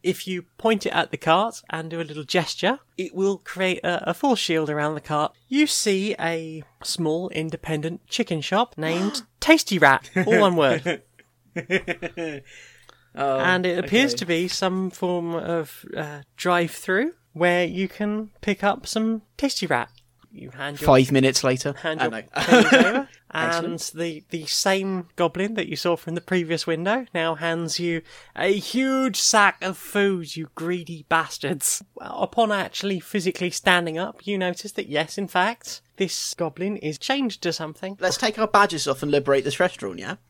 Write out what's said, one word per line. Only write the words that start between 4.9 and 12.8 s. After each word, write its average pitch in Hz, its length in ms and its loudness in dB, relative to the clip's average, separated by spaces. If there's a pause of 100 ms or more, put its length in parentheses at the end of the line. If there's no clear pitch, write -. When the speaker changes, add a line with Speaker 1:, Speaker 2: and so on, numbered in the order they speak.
Speaker 1:
the 147 60 -6
cart. 151 320 -2 (160)
You 285 180 4
see 202 540 0
a 160 420 -6 (220)
small 165 460 -2
independent 160 760 -6
chicken 180 340 -2
shop 208 380 0
named 170 520 -2
Speaker 2:
<gasps> - 100 -18
Speaker 1:
Tasty 302 360 4
Rat, 143 320 6 (160)
all 185 160 4
one 190 160 6
word. 147 460 2 (540)
Speaker 2:
<laughs> 165 840 -4 (760)